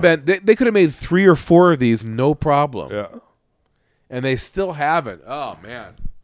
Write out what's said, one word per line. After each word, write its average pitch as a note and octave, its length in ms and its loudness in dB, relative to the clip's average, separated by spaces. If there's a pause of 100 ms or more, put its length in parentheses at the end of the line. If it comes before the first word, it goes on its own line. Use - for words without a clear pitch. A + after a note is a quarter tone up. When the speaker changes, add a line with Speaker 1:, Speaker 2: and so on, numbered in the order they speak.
Speaker 1:
all E3 120 4
Speaker 2:
been, C#3 80 -10
they, F#3 140 0
they G3+ 160 4
could B3 120 0
have A3+ 60 0
made F3+ 200 4
three F#3 320 0
or F3+ 100 8
four E3+ 380 4
of C#3+ 60 -4
these, A#2 260 0
no A#2+ 300 -2
problem. C#3+ 560 -2
Speaker 1:
Yeah. G2+ 160 -6 (1000)
Speaker 2:
And B2+ 140 -10
they C3 120 -2
still F#3 380 -6
haven't. D3 520 -4
Oh, A#2+ 380 -12
man. A2 320 -18 (280)